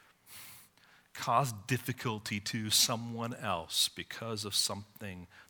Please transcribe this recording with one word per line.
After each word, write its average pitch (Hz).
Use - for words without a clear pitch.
cause 123
difficulty 117
to 110
someone 117
else 87
because 107
of 98
something 98